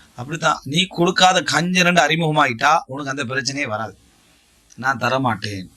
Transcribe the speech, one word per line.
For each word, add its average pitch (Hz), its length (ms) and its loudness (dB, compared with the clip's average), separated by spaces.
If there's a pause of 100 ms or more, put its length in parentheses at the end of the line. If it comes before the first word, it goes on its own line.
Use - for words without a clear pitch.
(140)
அப்படித்தான், 156 500 -2
நீ 165 220 0
கொடுக்காத 185 560 2
கஞ்சனண்டு 175 580 2
அறிமுகமாயிட்டா 151 840 2
உனக்கு 139 240 -8
அந்த 139 140 -6
பிரச்சனையே 135 420 -4
வராது. 107 300 -6 (800)
"நான் 123 240 -2
தரமாட்டேன், 110 640 -2 (120)